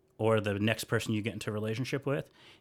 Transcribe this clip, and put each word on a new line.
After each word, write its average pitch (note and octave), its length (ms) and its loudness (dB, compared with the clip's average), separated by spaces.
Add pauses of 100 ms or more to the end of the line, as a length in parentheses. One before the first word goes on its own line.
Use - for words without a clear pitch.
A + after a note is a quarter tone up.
(160)
or A2 240 4
the G2+ 180 0
next G#2+ 260 2
person A2+ 280 0
you G#2+ 100 2
get G#2+ 100 -4
into A2 180 -8
a - 20 -2
relationship A2 540 -2
with D3 240 -2 (300)